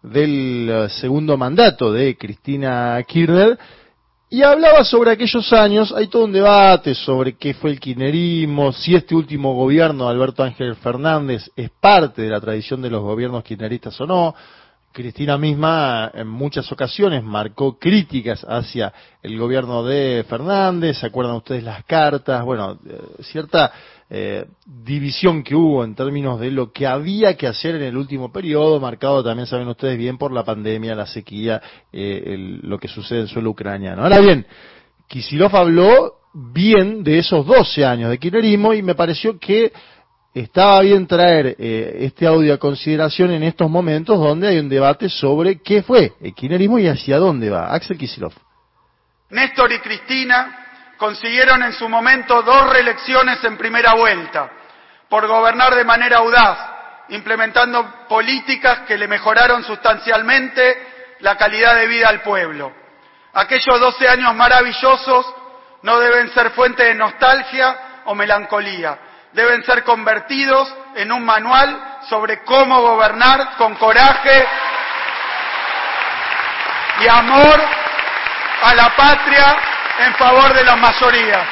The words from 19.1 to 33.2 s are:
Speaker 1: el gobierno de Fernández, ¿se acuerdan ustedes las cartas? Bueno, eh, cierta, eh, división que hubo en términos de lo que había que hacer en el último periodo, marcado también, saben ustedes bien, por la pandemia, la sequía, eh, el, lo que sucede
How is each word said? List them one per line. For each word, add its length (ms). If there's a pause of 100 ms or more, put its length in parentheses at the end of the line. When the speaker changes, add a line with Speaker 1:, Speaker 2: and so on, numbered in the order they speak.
Speaker 1:
el 160
gobierno 460
de 420
Fernández, 680
¿se 80
acuerdan 320
ustedes 260
las 220
cartas? 580
Bueno, 420
eh, 140 (220)
cierta, 500 (380)
eh, 380 (180)
división 800
que 120
hubo 300
en 100
términos 460
de 100
lo 220
que 140
había 500
que 100
hacer 280
en 80
el 120
último 380
periodo, 480
marcado 420
también, 240
saben 220
ustedes 280
bien, 200
por 160
la 100
pandemia, 500
la 120
sequía, 560 (320)
eh, 320
el, 360
lo 160
que 120
sucede 320